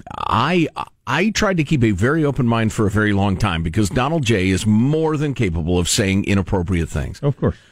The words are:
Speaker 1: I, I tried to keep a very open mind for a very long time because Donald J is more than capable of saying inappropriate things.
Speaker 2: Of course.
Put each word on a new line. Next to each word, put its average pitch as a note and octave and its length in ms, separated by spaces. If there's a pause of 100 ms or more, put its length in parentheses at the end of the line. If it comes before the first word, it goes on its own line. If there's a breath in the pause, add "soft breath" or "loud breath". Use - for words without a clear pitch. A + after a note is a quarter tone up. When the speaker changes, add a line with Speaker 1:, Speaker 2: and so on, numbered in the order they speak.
(160)
Speaker 1:
I, C3 520 (400)
I E3 220
tried G3 260
to D#3 80
keep C3+ 180
a A2+ 80
very B2+ 340
open C3+ 220
mind A2+ 260
for A2 140
a F2+ 40
very G#2 240
long G2 220
time E2 280
because F#2 240
Donald C#3+ 360
J F#2+ 260
is F#2 140
more C#3+ 520
than C#3+ 180
capable F2 440
of E2+ 100
saying G2 360
inappropriate F2+ 640
things. C2+ 320
Speaker 2:
Of C#3+ 180
course. A2 180 (160 loud breath)